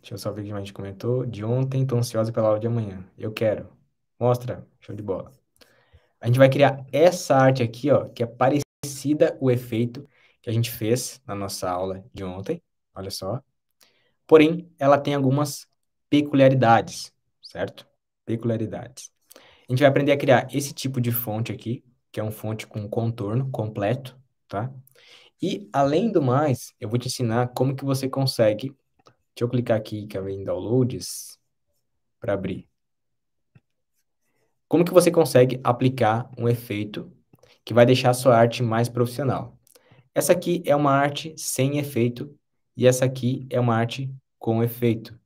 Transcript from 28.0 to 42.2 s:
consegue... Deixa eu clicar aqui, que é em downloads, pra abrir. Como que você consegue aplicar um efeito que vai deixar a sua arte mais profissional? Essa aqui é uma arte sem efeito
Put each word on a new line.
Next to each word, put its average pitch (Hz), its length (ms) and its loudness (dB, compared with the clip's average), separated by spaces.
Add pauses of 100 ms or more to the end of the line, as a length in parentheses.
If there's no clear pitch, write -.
consegue... 123 600 0 (680)
Deixa - 80 -4
eu 120 60 -2
clicar 120 280 0
aqui, 107 300 -8
que 101 100 -10
é 95 40 -6 (100)
em 98 120 -8
downloads, 95 960 -4 (800)
pra 101 140 -4
abrir. 92 340 -6 (2000)
Como 160 180 4
que 175 80 -6
você 175 180 6
consegue 131 520 4
aplicar 120 720 0
um 117 100 -2
efeito 117 640 -4 (520)
que - 100 -8
vai 117 120 8
deixar 127 260 4
a - 20 2
sua 123 240 4
arte 117 260 4
mais 117 260 0
profissional? 123 680 -4 (600)
Essa 147 160 2
aqui 175 320 -2
é 143 100 4
uma 143 180 2
arte 143 440 -2
sem 135 400 -2
efeito 120 580 -4 (400)